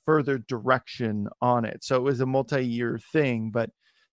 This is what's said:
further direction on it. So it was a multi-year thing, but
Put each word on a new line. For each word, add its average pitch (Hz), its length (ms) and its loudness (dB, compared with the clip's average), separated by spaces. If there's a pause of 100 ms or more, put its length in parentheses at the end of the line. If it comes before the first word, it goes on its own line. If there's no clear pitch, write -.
further 143 320 2
direction 113 880 -2 (140)
on 123 240 4
it. - 180 -8
So 135 120 0
it 127 80 2
was 135 160 0
a 131 80 0
multi-year 123 720 -2 (120)
thing, 120 380 0
but 110 220 -2 (420)